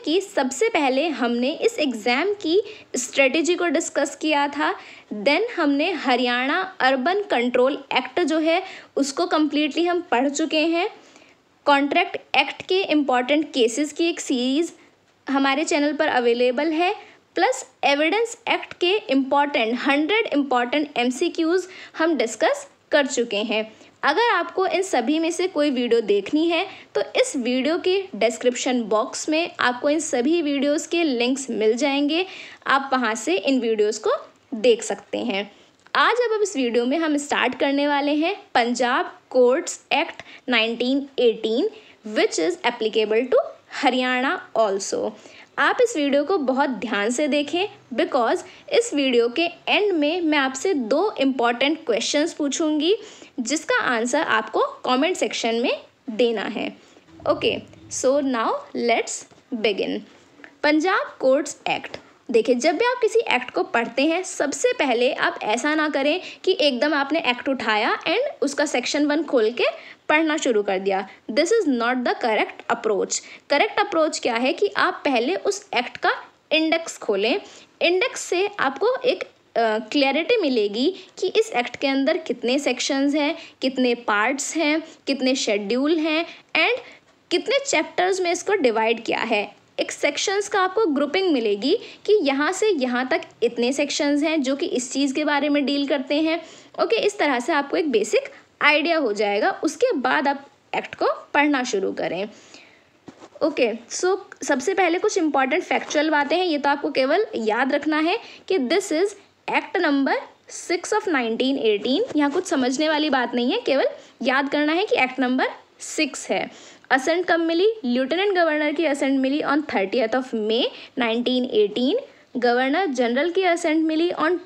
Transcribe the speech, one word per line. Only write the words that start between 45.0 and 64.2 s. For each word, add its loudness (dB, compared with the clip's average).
आप 2
इस 2
video 2
को 2
बहुत 0
ध्यान -2
से 0
देखें, 0
because 0
इस 2
video 4
के -2
end 2
में 0
मैं 2
आपसे 0
दो 0
important 0
questions 0
पूछूंगी, 0
जिसका 0
answer 0
आपको 0
comment 0
section -2
में -2
देना 0
है। -6
Okay, 0
so 2
now 0
let's -2
begin। -2
पंजाब 2
courts 2
act, -6
देखिए, 4
जब 2
भी 2
आप 0
किसी 2
act 0
को 0
पढ़ते -2
हैं, 0